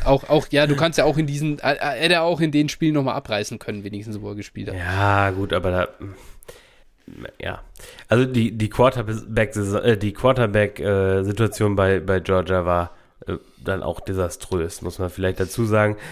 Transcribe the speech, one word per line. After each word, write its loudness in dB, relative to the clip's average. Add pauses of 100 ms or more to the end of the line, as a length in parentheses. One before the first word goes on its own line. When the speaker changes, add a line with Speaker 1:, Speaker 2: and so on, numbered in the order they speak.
Speaker 1:
auch, 4
auch, 4
ja, 4
du 4
kannst 0
ja 6
auch 2
in 2
diesen, -2
äh, 0
äh, -4
hätte 4
er 2
auch 0
in 2
den 4
Spielen 0
nochmal 0
abreißen -4
können, -8
wenigstens, -8
wo -8
er -8
gespielt -10
hat. -6
Speaker 2:
Ja, 2
gut, -2
aber 0
da, 0 (1500)
ja. -10 (440)
Also 4
die, 2
die -2
Quarterback-Saison, 0
äh, 4
die -2
Quarterback, 2
äh, 2
Situation 0
bei, 4
bei 0
Georgia 0
war, 0 (300)
äh, -4 (260)
dann -4
auch -6
desaströs, -4
muss -8
man -2
vielleicht -4
dazu -2
sagen. 2 (140)